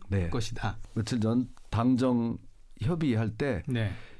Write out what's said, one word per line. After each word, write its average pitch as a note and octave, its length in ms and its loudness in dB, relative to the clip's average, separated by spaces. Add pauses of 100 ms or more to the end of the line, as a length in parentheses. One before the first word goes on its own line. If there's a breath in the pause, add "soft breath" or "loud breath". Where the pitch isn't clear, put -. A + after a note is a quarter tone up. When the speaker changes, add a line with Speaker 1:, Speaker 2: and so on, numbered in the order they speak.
Speaker 1:
네. F#2+ 160 2
Speaker 2:
올 E2 60 -2
것이다. - 480 -2 (160)
Speaker 1:
며칠 A#2 260 0
전 A#2 280 2 (220)
당정 A#2+ 680 2 (420)
협의할 A#2 560 2
때 C3 320 0
Speaker 2:
네. A#2 240 0 (280 loud breath)